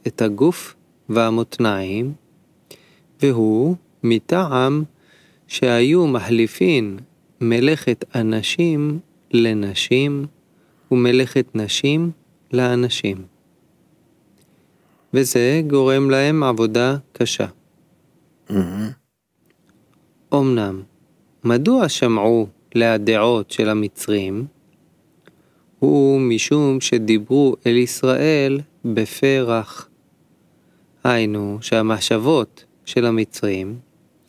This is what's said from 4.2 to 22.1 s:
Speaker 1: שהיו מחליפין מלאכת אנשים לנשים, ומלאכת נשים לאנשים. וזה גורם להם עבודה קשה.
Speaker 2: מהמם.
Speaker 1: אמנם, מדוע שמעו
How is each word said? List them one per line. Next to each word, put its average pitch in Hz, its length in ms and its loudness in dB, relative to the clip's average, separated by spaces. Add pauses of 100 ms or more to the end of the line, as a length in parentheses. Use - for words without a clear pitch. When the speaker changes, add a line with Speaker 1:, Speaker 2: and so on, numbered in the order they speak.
Speaker 1:
שהיו 131 600 2
מחליפין 117 920 0 (440)
מלאכת 120 640 0 (100)
אנשים 147 840 -2 (320)
לנשים, 117 920 0 (680)
ומלאכת 123 540 2 (100)
נשים 143 560 -2 (420)
לאנשים. 123 640 -2 (2000)
וזה 127 540 2
גורם 139 420 2
להם 143 340 2
עבודה 120 540 0 (160)
קשה. - 340 -4 (1000)
Speaker 2:
מהמם. 101 420 -4 (1400)
Speaker 1:
אמנם, 117 480 0 (640)
מדוע 156 460 2
שמעו 113 580 0 (280)